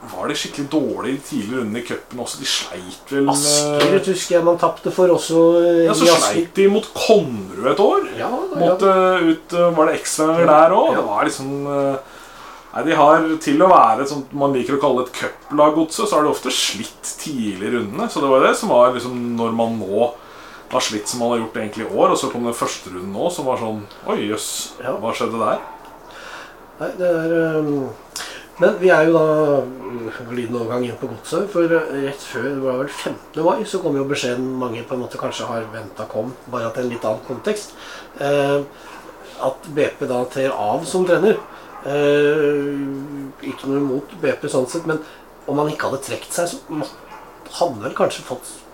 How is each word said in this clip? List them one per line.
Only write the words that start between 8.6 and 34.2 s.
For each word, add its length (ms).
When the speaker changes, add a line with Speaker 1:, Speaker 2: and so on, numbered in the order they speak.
Speaker 2:
ja. 340
Speaker 1:
eh, 140
ut, 240
eh, 180
var 160
det 140
ekstraomganger 460
der 280
også? 160
Speaker 2:
Ja. 80
Speaker 1:
Det 80
var 160
liksom, 440
eh, 300
nei, 80
de 120
har 280
til 220
å 80
være 320
et 80
sånt, 240
man 200
liker 220
å 60
kalle 240
det 80
et 80
cuplag, 540
Godset, 340
så 60
har 80
de 100
ofte 180
slitt 640
tidlig 480
i 60
rundene. 340
Så 80
det 100
var 120
det 160
som 120
var 220
liksom, 460
når 180
man 240
nå 320
har 100
slitt 260
som 120
man 120
har 140
gjort 100
egentlig 320
i 80
år, 160
og 60
så 140
kom 120
den 100
første 380
runden 220
nå, 180
som 140
var 120
sånn, 240
"Oi, 200
jøss, 460
Speaker 2:
Ja. 160
Speaker 1:
hva 140
skjedde 260
der?" 200
Speaker 2:
Nei, 180
det 100
er, 520
ehm, 300
men 200
vi 100
er 160
jo 80
da, 480
mm, 480
glidende 300
overgang 220
inn 160
på 80
Godset, 420
for, 140
eh, 460
rett 80
før, 260
det 200
var 160
vel 80
femtende 580
mai, 180
så 180
kom 140
jo 100
beskjeden 520